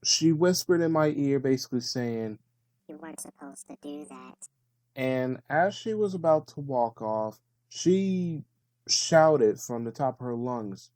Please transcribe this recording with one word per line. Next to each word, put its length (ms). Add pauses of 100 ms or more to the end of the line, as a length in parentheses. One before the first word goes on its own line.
She 280
whispered 500
in 100
my 240
ear, 240
basically 420
saying, 580 (480)
You 100
weren't 220
supposed 500
to 120
do 240
that. 420 (480)
And 540
as 260
she 180
was 200
about 360
to 100
walk 420
off, 380 (300)
she 760 (440)
shouted 720
from 240
the 80
top 300
of 40
her 100
lungs 600